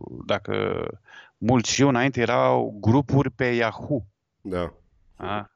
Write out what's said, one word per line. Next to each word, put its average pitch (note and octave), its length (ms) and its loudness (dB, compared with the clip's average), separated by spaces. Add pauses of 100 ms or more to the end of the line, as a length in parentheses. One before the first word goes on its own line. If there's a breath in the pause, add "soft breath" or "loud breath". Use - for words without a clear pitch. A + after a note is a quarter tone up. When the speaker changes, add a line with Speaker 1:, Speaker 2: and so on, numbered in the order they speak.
(260)
Speaker 1:
dacă G2+ 600 -2 (500 loud breath)
mulți A#2 360 2
știu, C#3 160 4
înainte B2+ 320 2
erau B2 600 2
grupuri C3 500 2
pe - 140 -4
Yahoo. A#2 600 -2 (340)
Speaker 2:
Da. F2 340 -4 (420)
Speaker 1:
A, G2+ 400 -8